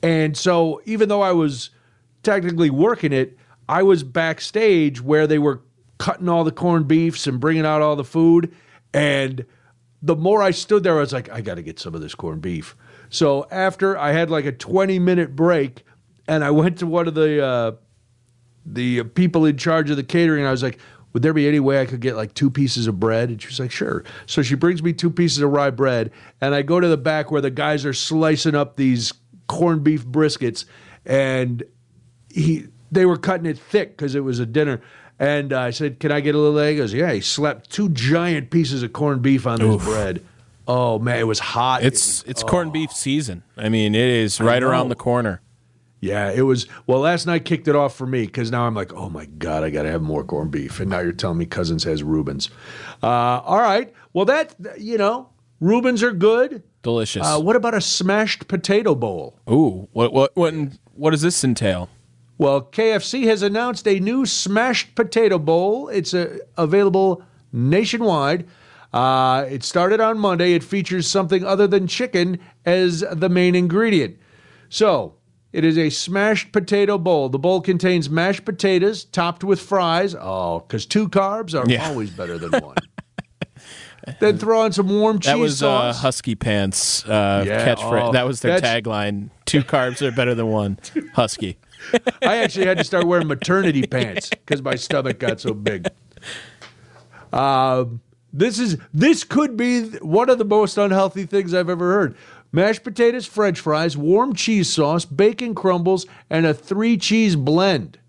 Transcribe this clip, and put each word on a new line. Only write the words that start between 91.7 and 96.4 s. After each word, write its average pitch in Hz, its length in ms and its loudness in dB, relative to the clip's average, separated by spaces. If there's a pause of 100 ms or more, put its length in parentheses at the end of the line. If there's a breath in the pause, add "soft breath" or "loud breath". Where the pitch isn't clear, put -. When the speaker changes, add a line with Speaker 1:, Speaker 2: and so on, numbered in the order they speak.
Speaker 1:
I 220 140 2
actually 196 300 0
had 185 120 2
to 160 60 0
start 175 220 0
wearing 175 220 2
maternity 156 580 0
pants 120 440 -4 (160)
'cause 143 160 -2
my 131 140 -4
stomach 135 420 -4
got 113 220 -4
so 120 120 -4
big. 101 360 -4 (1400 loud breath)